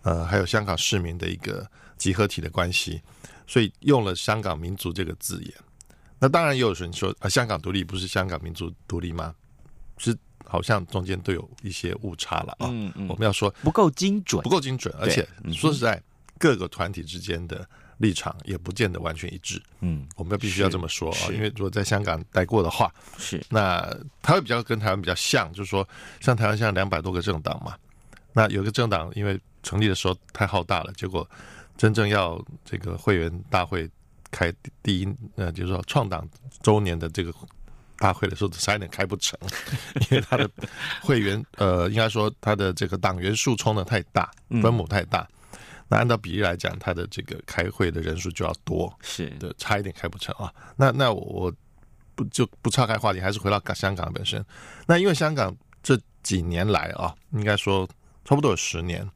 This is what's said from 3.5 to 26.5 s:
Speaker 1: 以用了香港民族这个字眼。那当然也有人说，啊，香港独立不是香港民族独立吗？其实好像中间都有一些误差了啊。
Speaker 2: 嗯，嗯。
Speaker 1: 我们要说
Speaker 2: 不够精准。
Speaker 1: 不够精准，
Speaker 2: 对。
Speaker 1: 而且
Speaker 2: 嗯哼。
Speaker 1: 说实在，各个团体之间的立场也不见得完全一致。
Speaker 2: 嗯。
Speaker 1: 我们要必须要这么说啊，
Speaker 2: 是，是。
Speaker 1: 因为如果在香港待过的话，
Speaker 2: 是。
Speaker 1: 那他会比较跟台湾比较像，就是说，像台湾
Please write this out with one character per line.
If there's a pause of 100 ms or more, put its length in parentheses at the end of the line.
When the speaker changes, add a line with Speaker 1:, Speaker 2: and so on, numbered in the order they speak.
Speaker 1:
以
用
了
香
港
民
族
这
个
字
眼。 (640)
那
当
然
也
有
人
说，
啊，
香
港
独
立
不
是
香
港
民
族 (160)
独
立
吗？ (640)
其
实 (260)
好
像
中
间
都
有 (140)
一
些
误
差
了
啊。
Speaker 2:
嗯，
嗯。
Speaker 1:
我
们
要
说 (140)
Speaker 2:
不
够
精
准。
Speaker 1:
不
够
精
准，
Speaker 2:
对。
Speaker 1:
而
且 (220)
Speaker 2:
嗯
哼。
Speaker 1:
说
实
在， (340)
各
个
团
体
之
间
的 (340)
立
场
也
不
见
得
完
全
一
致。 (160)
Speaker 2:
嗯。 (120)
Speaker 1:
我
们
要
必
须
要
这
么
说
啊，
Speaker 2:
是，
是。
Speaker 1:
因
为
如
果
在
香
港 (120)
待
过
的
话， (260)
Speaker 2:
是。
Speaker 1:
那 (320)
他
会
比
较
跟
台
湾
比
较
像，
就
是
说， (300)
像
台
湾